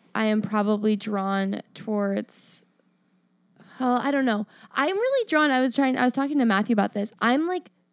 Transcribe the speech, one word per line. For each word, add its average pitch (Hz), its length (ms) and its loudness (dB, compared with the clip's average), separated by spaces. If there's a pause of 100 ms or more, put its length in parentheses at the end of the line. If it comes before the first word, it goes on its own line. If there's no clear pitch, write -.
(160)
I 220 100 0
am 214 160 2
probably 208 540 0
drawn 196 680 -4 (120)
towards, 208 920 -6 (1120)
well, 247 180 2
I 254 140 0
don't 269 140 0
know. 214 220 0 (240)
I'm 311 240 0
really 494 320 0
drawn, 302 240 2
I 254 100 2
was 254 140 0
trying, 262 220 2
I 247 80 2
was 254 80 2
talking 277 260 -2
to 247 60 4
Matthew 214 280 2
about 208 200 0
this. 202 260 -6
I'm, 254 280 2
like, 359 220 -6 (240)